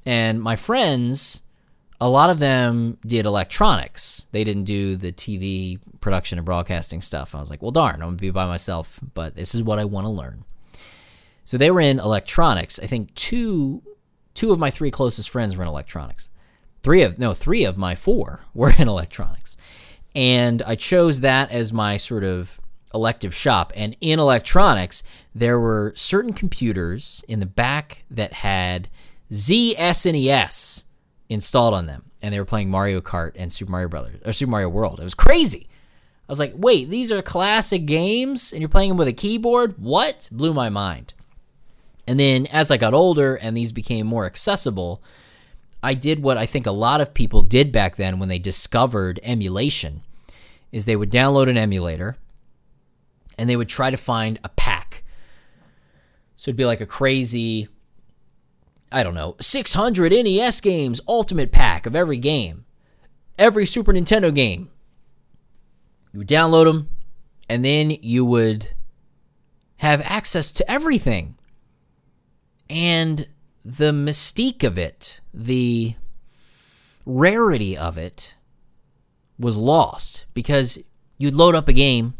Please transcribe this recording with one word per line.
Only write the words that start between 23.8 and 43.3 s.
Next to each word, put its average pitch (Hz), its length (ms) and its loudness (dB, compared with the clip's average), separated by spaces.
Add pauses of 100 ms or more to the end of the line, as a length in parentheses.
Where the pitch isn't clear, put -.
in 160 180 0
electronics, 131 840 4 (300)
there 120 260 0
were 107 360 -2
certain 208 380 -2
computers 104 920 -4
in 110 120 -6
the 98 60 -4
back 131 680 -6
that 110 220 -8
had 92 560 -4 (420)
Z 220 460 2
S 170 280 0
N 170 100 2
E 135 140 0
S - 560 0 (440)
installed 113 440 0
on 90 120 -4
them. 73 260 -16 (100)
And 104 120 -6
they 101 60 -4
were 98 60 -6
playing 104 240 -4
Mario 95 300 -2
Kart 85 360 -6
and 90 140 -10
Super 95 220 -8
Mario 90 160 -4
Brothers, 80 380 -10
or 107 80 -4
Super 127 180 -4
Mario 101 160 -2
World. 95 320 -4
It 82 60 -12
was 90 80 -10
crazy. - 560 8 (580)
I - 40 -10
was 139 80 -8
like, 143 160 -4
"Wait, 175 340 4
these 226 220 -4
are 202 100 -2
classic 196 640 0
games 220 680 -2
and 160 100 -8
you're 156 60 -6
playing 190 220 6
them 185 80 0
with 160 100 2
a 120 60 -2
keyboard? 233 640 0
What?" 170 540 -2
Blew 147 220 -2
my 127 160 -2
mind. 95 440 -8 (920)
And 127 140 0
then 135 280 4
as 156 240 0
I 139 40 4
got 110 180 2
older 151 420 4